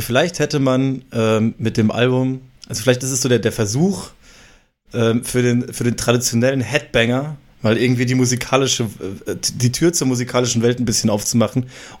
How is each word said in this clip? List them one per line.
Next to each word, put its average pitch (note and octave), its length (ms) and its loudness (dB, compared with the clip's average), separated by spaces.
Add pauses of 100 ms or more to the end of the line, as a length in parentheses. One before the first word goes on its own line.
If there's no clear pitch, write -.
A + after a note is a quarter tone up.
vielleicht D3+ 380 0
hätte D3 200 0
man, C3 520 0
ähm, A2 460 2
mit A2 180 -2
dem A2 160 2
Album, B2+ 500 0 (260)
also G2+ 160 -8
vielleicht B2+ 200 2
ist C3 80 -4
es C3+ 100 -2
so C#3 80 0
der, A#2+ 100 4
der G#2+ 120 0
Versuch, C#3+ 580 -2 (840)
ähm, A#2 320 2
für B2 160 0
den, B2 320 2
für - 100 -6
den A#2 140 0
traditionellen A#2+ 640 0
Headbanger B2+ 720 0 (260)
mal A2+ 160 2
irgendwie B2 280 2
die B2+ 100 0
musikalische, B2+ 680 0 (400)
äh, G#2 100 -6 (200)
die A#2+ 180 0
Tür E3+ 180 2
zur D3+ 160 -2
musikalischen B2 540 0
Welt A#2+ 180 2
ein B2 60 -2
bisschen A2 240 0
aufzumachen. A2 560 0 (360)